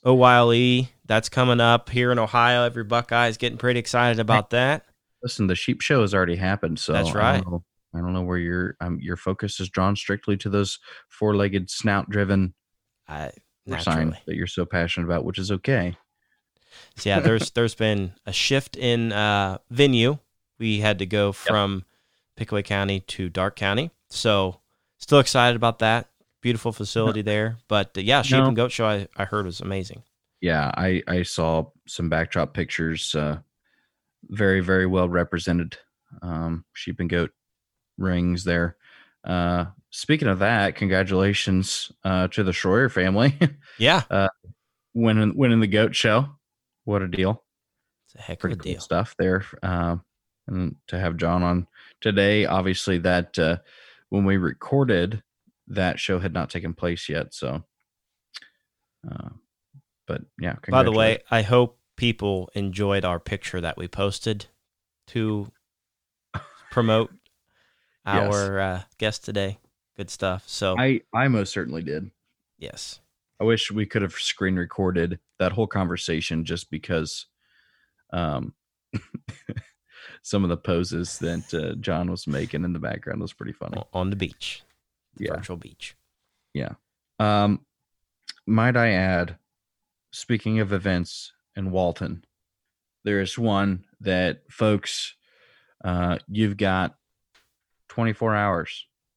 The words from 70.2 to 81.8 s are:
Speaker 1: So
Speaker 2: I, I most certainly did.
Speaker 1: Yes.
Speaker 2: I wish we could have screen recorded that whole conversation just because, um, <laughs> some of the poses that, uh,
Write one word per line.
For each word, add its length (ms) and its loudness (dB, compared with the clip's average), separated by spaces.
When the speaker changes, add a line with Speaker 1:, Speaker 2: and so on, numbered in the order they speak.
Speaker 1:
So 300 -2
Speaker 2:
I, 240 2
I 160 0
most 240 0
certainly 300 -6
did. 300 -8
Speaker 1:
Yes. 400 -16
Speaker 2:
I 40 0
wish 260 2
we 160 -2
could 160 -2
have 100 -4
screen 440 -2
recorded 600 -2
that 140 0
whole 120 0
conversation 800 -4
just 240 -8
because, 560 -6
um, 400 -4
<laughs> 80 -8
some 220 -2
of 80 0
the 60 -2
poses 600 -4
that, 360 -6
uh, 280 -4